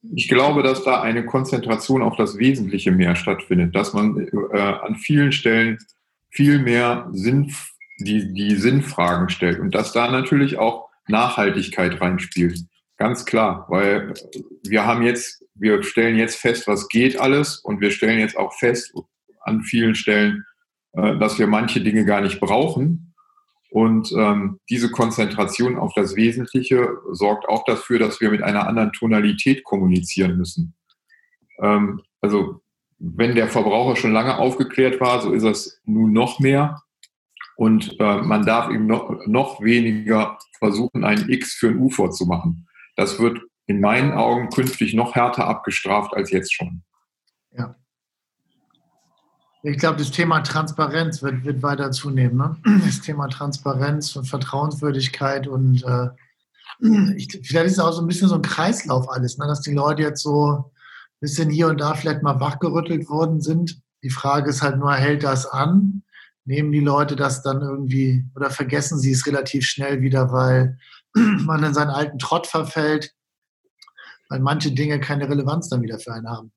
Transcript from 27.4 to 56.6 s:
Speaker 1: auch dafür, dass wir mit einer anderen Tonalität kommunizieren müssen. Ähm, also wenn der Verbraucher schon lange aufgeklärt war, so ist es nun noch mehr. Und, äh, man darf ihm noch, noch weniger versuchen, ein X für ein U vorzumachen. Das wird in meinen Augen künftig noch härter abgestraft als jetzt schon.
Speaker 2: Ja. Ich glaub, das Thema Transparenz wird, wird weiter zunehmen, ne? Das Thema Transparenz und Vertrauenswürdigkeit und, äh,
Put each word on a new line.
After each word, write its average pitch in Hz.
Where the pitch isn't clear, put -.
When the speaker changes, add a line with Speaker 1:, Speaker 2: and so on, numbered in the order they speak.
Speaker 1:
auch 110
dafür, 117
dass 107
wir 110
mit 104
einer 101
anderen 110
Tonalität 107
kommunizieren 90
müssen. 85
Ähm, 101
also 101
wenn 104
der 110
Verbraucher 113
schon 110
lange 120
aufgeklärt 131
war, 123
so 104
ist 110
es -
nun 110
noch 123
mehr. 143
Und, 110
äh, 104
man 104
darf 113
ihm 110
noch, -
noch 117
weniger 110
versuchen, 110
ein 104
X -
für 117
ein 101
U 135
vorzumachen. 87
Das 95
wird 117
in 101
meinen 120
Augen 120
künftig 123
noch 113
härter 123
abgestraft -
als 101
jetzt 92
schon. 87
Speaker 2:
Ja. 123
Ich 143
glaub, 156
das 143
Thema 165
Transparenz 156
wird, 131
wird 131
weiter 139
zunehmen, 127
ne? 156
Das -
Thema 147
Transparenz 143
und 131
Vertrauenswürdigkeit 139
und, 131
äh, 123